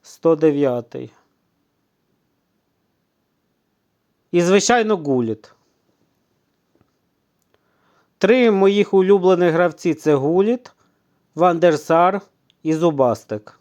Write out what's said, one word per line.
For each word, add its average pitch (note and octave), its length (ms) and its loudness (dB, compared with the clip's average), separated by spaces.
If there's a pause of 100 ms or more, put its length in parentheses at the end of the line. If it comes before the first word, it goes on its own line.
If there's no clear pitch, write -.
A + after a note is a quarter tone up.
Сто - 340 -2
дев'ятий. C#3 760 -4 (3250)
І, F3 100 0
звичайно, G#3 560 0
Гуліт. B2+ 560 -6 (2750)
Три A#3 340 2
моїх G3 420 0
улюблених F#3 600 2
гравці — E3+ 400 -2
це D3+ 220 0
Гуліт, F3+ 560 -2 (640)
Вандерсар E3+ 880 0 (420)
і D#3 100 -4
Зубастик. C3+ 880 -4